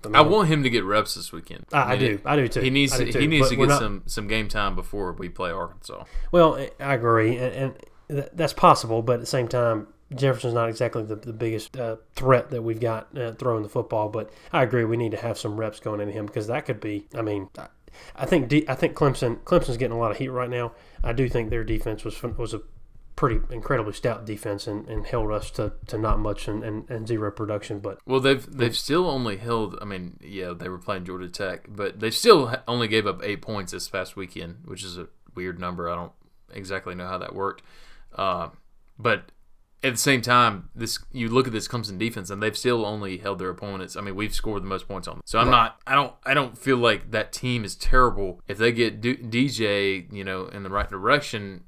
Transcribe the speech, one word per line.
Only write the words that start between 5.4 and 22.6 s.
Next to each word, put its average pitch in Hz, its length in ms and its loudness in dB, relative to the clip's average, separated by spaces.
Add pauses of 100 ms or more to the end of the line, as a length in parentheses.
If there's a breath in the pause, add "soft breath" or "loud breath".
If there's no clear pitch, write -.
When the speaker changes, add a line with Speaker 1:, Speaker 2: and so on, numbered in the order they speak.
Speaker 2:
Arkansas. - 520 -10 (280 loud breath)
Speaker 1:
Well, 160 240 8
I, 135 240 -6
I 139 160 0
agree, 117 420 4
and, 127 160 -2
and 131 220 -4 (340)
th-, 139 240 -4
that's 160 200 0
possible. 120 500 6
But 123 100 2
at 117 60 0
the 117 80 -10
same 123 200 0
time, 113 400 0 (260)
Jefferson's 123 420 0
not 117 140 2
exactly 113 340 -2
the, 107 120 -6
the 113 180 -12
biggest, 113 440 -4
uh, 113 200 -4 (180)
threat 127 340 4
that 117 140 -6
we've 113 160 -2
got, 113 360 -4
uh, 117 180 -6
throwing 117 280 0
the 104 80 -6
football. 110 400 -2
But 107 220 -6 (200 loud breath)
I 151 120 4
agree, 117 220 2
we 117 120 0
need 117 140 0
to 107 60 -4
have 117 200 -4
some 107 200 -6
reps 110 220 -6
going 104 220 -6
into 104 120 -6
him 107 120 -6
because 104 220 -4
that 131 180 -4
could 117 140 -4
be. 104 360 -6
I 117 60 -4
mean, 104 260 -2 (120)
I, - 80 -14 (480 loud breath)
I - 100 -4
think 139 220 4
de-, 147 200 4
I 131 60 0
think - 220 0
Clemson, 127 460 2
Clemson's 165 360 2
getting 117 180 -2
a 117 40 -2
lot 117 100 2
of 101 80 -2
heat 131 120 -4
right 123 200 -4
now. 120 220 -2 (320 loud breath)
I 120 100 0
do 127 160 2
think 113 220 -2
their 117 120 0
defense 107 400 -2
was 107 120 -8
fun-, 113 220 -6
was 113 180 -4
a 104 60 -6 (540)